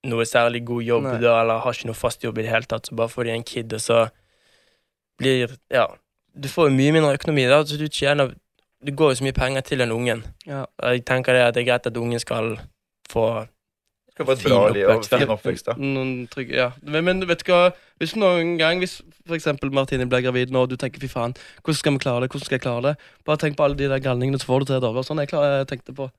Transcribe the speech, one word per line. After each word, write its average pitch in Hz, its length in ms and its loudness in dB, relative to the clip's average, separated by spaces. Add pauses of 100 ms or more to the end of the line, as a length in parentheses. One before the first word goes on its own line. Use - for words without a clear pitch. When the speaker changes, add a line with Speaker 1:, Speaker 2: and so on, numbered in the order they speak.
Speaker 1:
noe 117 200 0
særlig 120 400 2
god 117 180 -4
jobb 120 200 2
Speaker 2:
Nei. 127 180 -2
Speaker 1:
da, 117 200 6
eller 113 180 2
har 120 120 -2
ikke - 140 -10
noe 113 100 -6
fast - 260 -4
jobb 117 160 -6
i 110 40 -4
det 113 100 -6
hele 113 160 0
tatt, 110 220 -6
så 113 60 -12
bare 117 120 0
får 120 160 -6
de 117 80 -4
en 117 120 -6
kid, 113 300 -10
og 107 60 -6
så 113 300 2 (1080)
blir, 127 340 0 (180)
ja, 123 160 2 (480)
du 139 140 -10
får 156 200 4
jo 135 60 4
mye 139 200 4
mindre 147 220 4
økonomi 147 320 0
da, 147 180 6
så 147 120 -8
du 151 80 -4
tjener, 143 460 0 (500)
du 143 80 -6
går 139 220 4
jo 120 80 -2
så 135 60 0
mye 131 100 -4
penger 135 300 0
til 127 160 0
den 117 120 0
ungen. 113 280 -2 (260)
Speaker 2:
Ja. 139 160 -8 (160)
Speaker 1:
Og 123 160 0
jeg 120 100 -8
tenker 127 300 2
det 123 100 6
at 117 100 0
det 123 60 0
er 123 80 0
greit 123 180 0
at 117 100 -6
ungen 117 200 -4
skal 113 360 -4 (540)
få 113 160 2 (880)
Speaker 3:
Skal 139 140 -4
få 131 80 4
et 123 80 -10
Speaker 1:
fin - 100 2
Speaker 3:
bra 101 160 6
liv 101 160 2
og 104 120 8
Speaker 1:
oppvekst, 113 160 0
da. 123 100 4
Speaker 3:
fin 113 100 0
oppvekst, - 380 -4
ja. 120 80 -4
Speaker 2:
Noen 135 320 -4 (180)
trygge, 131 280 -6
ja. 123 100 2 (160)
Men, 151 240 -2
men 185 220 0
vet 170 120 0
du - 80 -6
hva, 175 120 6 (400)
hvis 160 180 -4
noen 175 400 2
gang, 170 240 2
hvis - 160 -8 (260)
for 165 120 -6
eksempel 139 360 -2
Martine 135 360 0
blir 127 160 2
gravid 127 280 0
nå, 127 140 4
og 127 60 -6
du - 40 -4
tenker, 131 240 -8
«Fy 135 80 -8
faen, 120 240 -4 (300)
hvordan 156 160 -2
skal 147 160 2
vi 127 80 -4
klare 123 220 0
det? 127 80 -6
Hvordan 139 120 -10
skal 127 140 -2
jeg - 60 -8
klare 120 260 -2
det?» - 20 -4 (320)
Bare 151 160 0
tenk 147 160 -2
på 151 80 4
alle 139 140 0
de 143 100 0
der 135 140 -2
galningene 131 380 0
som - 100 -4
får 135 140 2
det 135 80 -2
til, 127 100 0
da. 113 80 0
Det 123 80 -2
var 127 80 -6
sånn 151 160 -4
jeg 143 80 -6
klar-, 147 160 2 (160)
jeg 135 80 -8
tenkte 131 260 -12
på. 135 220 -8